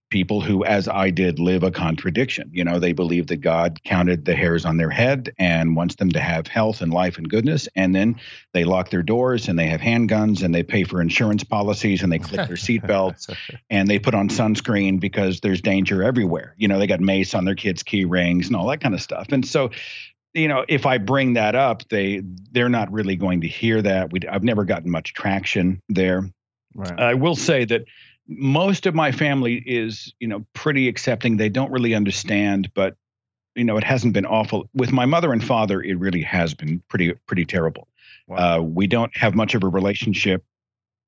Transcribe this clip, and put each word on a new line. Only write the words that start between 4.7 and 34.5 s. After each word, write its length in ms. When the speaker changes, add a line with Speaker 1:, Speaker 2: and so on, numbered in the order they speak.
Speaker 1:
their 140
head 500
and 340
wants 220
them 160
to 80
have 280
health 340
and 120
life 240
and 120
goodness. 480
And 180
then 240
they 120
lock 240
their 140
doors 440
and 100
they 100
have 120
handguns 640
and 100
they 100
pay 200
for 180
insurance 440
policies 580
and 80
they 80
click 260
their 120
seatbelts 760
Speaker 2:
<laughs> 80
Speaker 1:
and 180
they 120
put 140
on 140
sunscreen 720
because 400
there's 220
danger 420
everywhere. 540
You 100
know, 100
they 100
got 120
mace 340
on 120
their 100
kids' 260
key 220
rings 440
and 100
all 100
that 140
kind 120
of 80
stuff. 300
And 160
so, 220
you 160
know, 180
if 180
I 120
bring 380
that 200
up, 320
they, 340
they're 160
not 240
really 240
going 260
to 60
hear 340
that. 300
We, 80
I've 140
never 220
gotten 260
much 220
traction 760
there. 420
Speaker 2:
Right. 240
Speaker 1:
I 140
will 240
say 260
that 220
most 520
of 100
my 160
family 440
is, 640
you 80
know, 260
pretty 340
accepting. 480
They 140
don't 200
really 240
understand, 800
but, 220
you 100
know, 100
it 80
hasn't 300
been 120
awful. 480